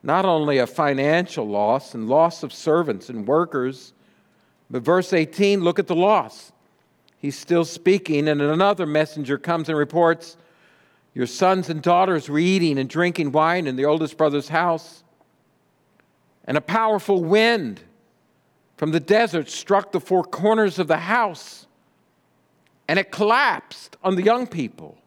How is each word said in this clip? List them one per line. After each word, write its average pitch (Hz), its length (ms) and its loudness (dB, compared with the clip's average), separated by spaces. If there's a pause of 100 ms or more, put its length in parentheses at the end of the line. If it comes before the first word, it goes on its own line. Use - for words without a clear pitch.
Not 170 220 0
only 151 320 2
a 120 100 0
financial 147 800 -2
loss 104 480 -2
and 110 140 -6
loss 165 340 2
of 135 80 -10
servants 151 580 -2
and 110 160 -10
workers, 135 680 -2 (760)
but 123 120 -6
verse 180 320 2
eighteen, 185 480 2
look 170 180 2
at 175 80 -2
the 175 80 -2
loss. 185 560 0 (680)
He's 143 200 -8
still 170 280 0
speaking, 160 640 0
and 147 140 0
another 170 460 0
messenger 151 500 -2
comes 160 320 -4
and 156 80 -2
reports, 165 600 0 (760)
"Your 127 140 -4
sons 185 420 0
and 156 100 -6
daughters 175 480 2
were 147 120 -2
eating 170 400 2
and 131 100 -4
drinking 170 420 -2
wine 160 360 2
in 131 80 -4
the 135 100 -2
oldest 156 320 0
brother's 147 320 0
house. 160 540 -4 (1400)
And 139 120 -2
a 151 40 2
powerful 202 640 0
wind 196 580 0 (920)
from 156 160 -4
the 165 80 0
desert 196 520 0
struck 196 400 -2
the 165 100 -4
four 185 220 0
corners 208 560 0
of 170 80 -2
the 156 100 2
house, 196 680 -4 (1200)
and 160 100 0
it 190 140 -4
collapsed 226 920 -2
on 190 120 0
the 180 80 -2
young 240 240 2
people 123 600 -10